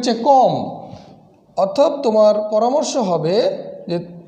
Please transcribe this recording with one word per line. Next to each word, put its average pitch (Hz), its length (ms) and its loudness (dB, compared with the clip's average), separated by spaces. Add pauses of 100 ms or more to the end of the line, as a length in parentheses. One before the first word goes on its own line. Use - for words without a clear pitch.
চেয়ে 233 140 -2 (100)
কম। 247 220 6 (1040)
অর্থাৎ 196 340 2 (140)
তোমার 214 280 4 (200)
পরামর্শ 247 400 0 (160)
হবে 165 260 0 (540)
যে 170 80 -4 (300)